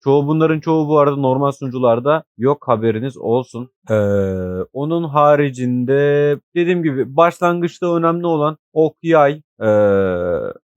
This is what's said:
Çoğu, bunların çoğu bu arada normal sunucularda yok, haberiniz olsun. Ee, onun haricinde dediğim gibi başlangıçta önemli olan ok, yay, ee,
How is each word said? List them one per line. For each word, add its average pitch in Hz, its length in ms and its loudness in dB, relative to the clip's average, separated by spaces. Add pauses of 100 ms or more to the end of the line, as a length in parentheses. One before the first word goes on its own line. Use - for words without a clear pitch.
Çoğu, 139 220 2
bunların 156 340 0
çoğu 160 280 -2
bu 151 100 2
arada 143 180 2
normal 139 360 0
sunucularda 127 720 0 (140)
yok, 135 300 -2
haberiniz 113 480 -2
olsun. 123 540 -4 (200)
Ee, 110 40 2 (800)
onun 160 320 -4
haricinde 143 1300 0 (160)
dediğim 175 280 0
gibi 135 340 -4
başlangıçta 175 800 0
önemli 170 300 -2
olan 156 300 -2 (160)
ok, 156 300 0
yay, 151 400 2 (200)
ee, 110 40 -2 (1120)